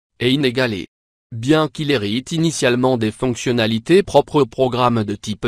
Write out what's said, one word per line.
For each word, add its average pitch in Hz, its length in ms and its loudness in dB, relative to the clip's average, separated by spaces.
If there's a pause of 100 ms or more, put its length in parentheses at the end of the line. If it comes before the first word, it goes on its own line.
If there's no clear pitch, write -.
(180)
et 127 140 0
inégalé. 127 560 -2 (420)
Bien 147 380 0
qu'il 143 240 -4
hérite 117 400 -2
initialement 131 680 0
des 107 140 0
fonctionnalités 120 920 0
propres 147 380 2
au 135 40 4
programme 120 600 0
de 101 100 -4
type 104 340 -8